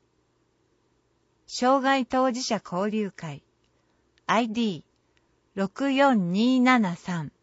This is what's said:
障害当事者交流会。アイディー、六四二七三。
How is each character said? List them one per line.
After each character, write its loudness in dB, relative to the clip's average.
障 0
害 2
当 0
事 -6
者 -4
交 -4
流 -4
会。 -14
ア 2
イ -2
デ -2
ィ -2
ー、 -16
六 -4
四 2
二 2
七 2
三。 -10